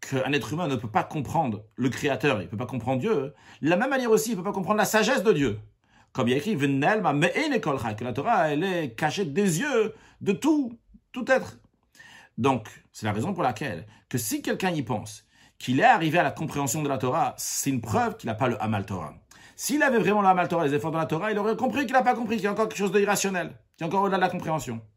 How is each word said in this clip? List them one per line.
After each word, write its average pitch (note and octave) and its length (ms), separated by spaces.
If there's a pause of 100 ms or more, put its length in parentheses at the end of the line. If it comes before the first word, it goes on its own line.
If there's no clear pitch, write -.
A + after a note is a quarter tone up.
qu'un C3 320
être D3 200
humain E3+ 140
ne C3+ 80
peut A2+ 140
pas E3 140
comprendre C#3+ 600 (120)
le C3 140
Créateur, C3+ 520
il E2+ 40
ne - 40
peut G#2 80
pas A#2+ 80
comprendre B2+ 340
Dieu, D3+ 340 (280)
de - 80
la F3+ 60
même B3 140
manière B3+ 220
aussi, A3 180
il A#3+ 40
ne G3 40
peut F3+ 60
pas G3 100
comprendre G3 240
la G3+ 80
sagesse A3 380
de G#3+ 100
Dieu. B2+ 260 (540)
Comme A#2+ 140
il B2 40
y - 20
a C3+ 40
écrit, « F#3 200
V'nelma D3 560
me'ene A#3+ 480
kol C#3 180
chai », A2 180
que - 60
la B2+ 100
Torah, E3 360
elle D3 140
est F3 320
cachée F3 300
des E3 340
yeux A3+ 340 (280)
de D#3+ 100
tout, C#4 480 (320)
tout B3+ 200
être. - 280 (800)
Donc, B2+ 300 (240)
c'est - 140
la A2 60
raison B2 220
pour F3 100
laquelle B2+ 420 (220)
que - 100
si C#4+ 240
quelqu'un G3+ 300
y D#3+ 100
pense, - 440 (340)
qu'il C3 220
est - 20
arrivé F3 340
à F3 60
la C#3+ 80
compréhension C#3+ 500
de D3 60
la C#3 100
Torah, C#3 400
c'est - 320
une C3 120
preuve G#3+ 340
qu'il - 120
n'a A#2 60
pas B2+ 140
le A2+ 160
Hamal G#2+ 220
Torah. E2+ 280 (440)
S'il D4 260
avait A#3+ 160
vraiment G3+ 220
le G3 80
Hamal F3+ 180
Torah, E3 180
les C#3 80
efforts D3+ 180
de D#3+ 60
la D#3+ 80
Torah, F#3+ 280
il G3+ 40
aurait G#3 200
compris A#3+ 280
qu'il A#3 60
n'a C4 100
pas B3 140
compris, A#3 220
qu'il F#3 80
y - 20
a G#3 60
encore A3 160
quelque - 80
chose F#3+ 160
d'irrationnel, G3 580 (240)
qui - 80
est E3 40
encore G3 160
au-delà G3 120
de F#3+ 60
la F#3 80
compréhension. D#3 520 (160)